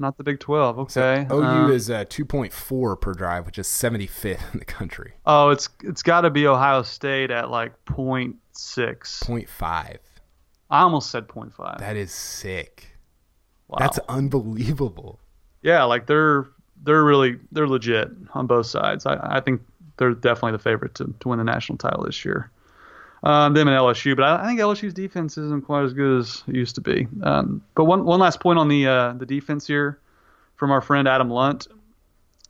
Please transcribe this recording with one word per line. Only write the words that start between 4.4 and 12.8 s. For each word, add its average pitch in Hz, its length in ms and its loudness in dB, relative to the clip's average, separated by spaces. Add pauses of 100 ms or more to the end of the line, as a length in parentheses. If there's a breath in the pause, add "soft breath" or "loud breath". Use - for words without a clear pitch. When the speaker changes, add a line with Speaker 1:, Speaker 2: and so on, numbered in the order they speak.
Speaker 2:
in - 60 -6
the 64 60 -12
country. - 480 -12 (120)
Speaker 1:
Oh, 147 260 6
it's, - 180 0 (160)
it's 170 180 -8
gotta 170 260 4
be 147 200 2
Ohio 135 340 4
State 135 480 -4
at, 123 200 -4
like, 117 340 -6
point 131 500 -4 (160)
six. - 720 -8
Speaker 2:
Point 120 260 -6
five. - 520 -8 (680)
Speaker 1:
I 143 100 4
almost 170 320 2
said 113 160 -8
point - 260 -16
five. - 240 -12
Speaker 2:
That 104 160 -8
is 101 160 -8
sick. - 880 -14 (720)